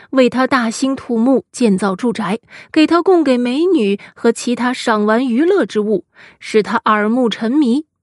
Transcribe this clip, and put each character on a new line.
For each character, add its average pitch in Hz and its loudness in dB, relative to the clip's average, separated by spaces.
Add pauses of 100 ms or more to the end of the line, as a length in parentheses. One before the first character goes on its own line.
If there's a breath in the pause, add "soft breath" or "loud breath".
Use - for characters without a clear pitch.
(120)
为 254 4
他 254 0
大 247 -2
兴 269 -4
土 247 -6
木， 240 2
建 208 0
造 190 -2
住 247 -4
宅， 202 -6 (320 loud breath)
给 214 2
他 339 2
供 349 2
给 254 2
美 247 -2
女 220 0 (160 loud breath)
和 233 2
其 240 -4
他 240 -2
赏 220 -2
玩 226 0
娱 240 0
乐 349 2
之 208 -4
物， 208 -2 (340 soft breath)
使 - 0
他 196 -4
耳 214 2
目 240 0
沉 220 -4
迷。 277 0 (160)